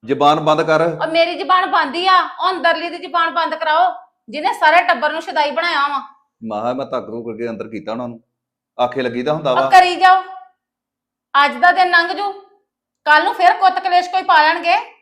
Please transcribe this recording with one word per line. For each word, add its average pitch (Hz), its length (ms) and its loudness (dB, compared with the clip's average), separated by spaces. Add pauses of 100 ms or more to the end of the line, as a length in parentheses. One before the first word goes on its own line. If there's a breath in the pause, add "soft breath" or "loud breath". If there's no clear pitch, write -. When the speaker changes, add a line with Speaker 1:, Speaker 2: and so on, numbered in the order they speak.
Speaker 1:
ਜ਼ੁਬਾਨ 143 360 2
ਬੰਦ 151 220 0
ਕਰ। 156 200 2
Speaker 2:
ਉਹ 170 260 -2
ਮੇਰੀ 330 300 0
ਜ਼ੁਬਾਨ 370 340 0
ਬੰਦ 311 240 -2
ਹੀ 349 120 -4
ਆ, 370 120 6 (200)
ਉਹ 349 100 0
ਅੰਦਰਲੀ 330 400 -2
ਦੀ 330 80 -12
ਜ਼ੁਬਾਨ 330 360 -4
ਬੰਦ 320 220 -2
ਕਰਾਓ, 320 360 0 (380)
ਜਿਹਨੇ 277 240 -4
ਸਾਰੇ 330 340 2
ਟੱਬਰ 302 240 0
ਨੂੰ 320 100 -8
ਸ਼ੁਦਾਈ 302 300 -2
ਬਣਾਇਆ 302 360 -2
ਵਾ। 285 140 -4 (420)
Speaker 1:
ਮਹਾ 110 300 -4
ਮੈਂ 131 120 -6
ਧੱਕ 123 200 -6
ਧੁੱਕ 113 220 -12
ਕਰਕੇ 117 220 -8
ਅੰਦਰ 107 180 -10
ਕੀਤਾ 107 240 -10
ਉਹਨਾਂ 123 160 -8
ਨੂੰ, 117 140 -14 (560)
ਆਖੇ 123 240 -2
ਲੱਗੀ 123 220 -4
ਤਾਂ 147 100 -2
ਹੁੰਦਾ 151 180 -2
Speaker 2:
ਉਹ 127 40 2
Speaker 1:
ਵਾ। 135 140 0
Speaker 2:
ਕਰੀ 359 260 6
ਜਾਓ, 370 260 4 (1120)
ਅੱਜ 190 240 0
ਦਾ 349 140 4
ਦਿਨ 359 180 2
ਲੰਘ 349 240 2
ਜੂ, 403 180 -6 (720)
ਕੱਲ 302 180 4
ਨੂੰ 392 100 -2
ਫਿਰ 359 200 4
ਕੁੱਤ 370 260 2
ਕਲੇਸ਼ 359 300 0
ਕੋਈ 370 140 -2
ਪਾ 359 180 4
ਲੈਣਗੇ, 339 340 2 (260)